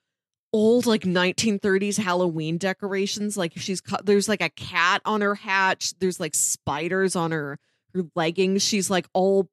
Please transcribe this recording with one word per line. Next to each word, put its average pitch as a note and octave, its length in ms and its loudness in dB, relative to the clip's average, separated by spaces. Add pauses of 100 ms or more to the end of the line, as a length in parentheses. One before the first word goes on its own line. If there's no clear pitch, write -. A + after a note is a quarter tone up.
(540)
old, A3 320 4
like, A3 200 2
nineteen F#3 540 2
thirties G3 380 0
Halloween F3 600 0
decorations. G3 800 -4
Like, F3 220 -4
she's F#3 240 -6
cu-, - 220 -6
there's, G3+ 260 4
like, G3+ 120 0
a E3 80 0
cat F3+ 540 0
on G#3+ 180 0
her G3+ 140 0
hat. F#3+ 480 0
Sh-, - 160 -4
there's, F#3 200 -2
like, D#3+ 160 -4
spiders F3 800 -2
on E3 160 0
her, D3 260 -4 (380)
her F#3 80 0 (120)
leggings. F#3 480 0
She's, F#3+ 260 0
like, F3+ 240 0
all F#3+ 400 2